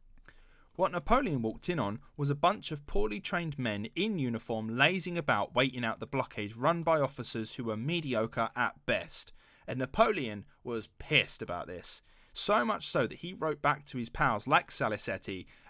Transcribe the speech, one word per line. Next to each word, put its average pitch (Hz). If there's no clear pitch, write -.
What 170
Napoleon 175
walked 110
in 175
on 104
was 143
a 143
bunch 180
of 147
poorly 208
trained 165
men 113
in 202
uniform 113
lazing 175
about 127
waiting 127
out 113
the 110
blockade 110
run 160
by 160
officers 120
who 127
were 110
mediocre 120
at 120
best. -
And -
Napoleon 135
was 117
pissed -
about 90
this, -
so 220
much 214
so 135
that -
he -
wrote -
back 147
to -
his 117
pals 123
like 165
Salicetti 104